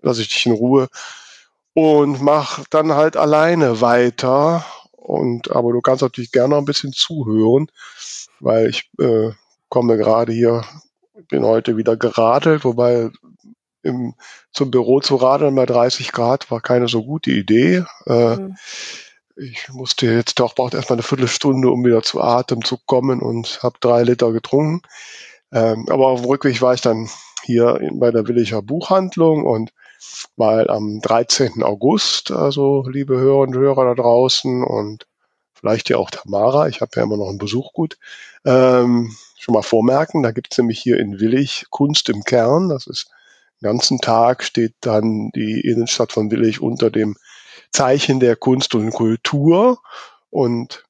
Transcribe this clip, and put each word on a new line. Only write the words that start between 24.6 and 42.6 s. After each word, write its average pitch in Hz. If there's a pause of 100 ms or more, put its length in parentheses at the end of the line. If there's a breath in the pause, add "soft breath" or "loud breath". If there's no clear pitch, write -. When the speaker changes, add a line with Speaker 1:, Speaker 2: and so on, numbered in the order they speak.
Speaker 1:
Ähm, 113
aber 131
auf 127
dem 123
Rückweg 135
war 127
ich 123
dann 113 (360 loud breath)
hier 120
in, -
bei 120
der 113
Willicher 117
Buchhandlung 165
und 113 (640 loud breath)
weil 113
am 107
dreizehnten 113
August, 120
also 139
liebe 135
Hörerinnen 135
und 131
Hörer 135
da 123
draußen 123
und 107 (480)
vielleicht -
ja 120
auch 104
Tamara, 127
ich 123
hab -
ja 120
immer 107
noch 101
ein 98
Besuchgut, 120 (460 loud breath)
ähm, 123 (240 loud breath)
schon -
mal 107
vormerken, 127
da 113
gibt's -
nämlich 117
hier 120
in 101
Willich 127
Kunst -
im 104
Kern, 127